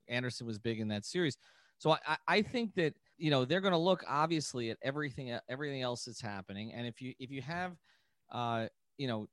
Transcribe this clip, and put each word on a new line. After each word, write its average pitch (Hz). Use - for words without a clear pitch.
Anderson 123
was 110
big 113
in 107
that 104
series. 175
So 151
I, 156
I, 151
I 240
think 233
that, 165
you 156
know, 131
they're 175
gonna 185
look 180
obviously 143
at -
everything, 135
everything 135
else 123
that's 120
happening. 101
And 120
if 117
you, 127
if 127
you 135
have, 175
uh, 117
you 139
know, 110